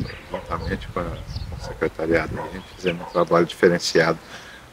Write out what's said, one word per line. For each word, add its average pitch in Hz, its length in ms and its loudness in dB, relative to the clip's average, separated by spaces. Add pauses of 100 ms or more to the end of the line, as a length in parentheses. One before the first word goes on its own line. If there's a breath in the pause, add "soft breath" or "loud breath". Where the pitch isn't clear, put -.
(300)
juntamente 90 580 -4
com - 120 -4
a, 85 40 0
com - 560 -8
o - 60 -10
secretariado, 80 720 0
a 78 140 -8
gente 92 100 -10 (100)
fizemos 87 320 -4
um - 40 -12
trabalho 85 340 4
diferenciado 82 720 4 (540 loud breath)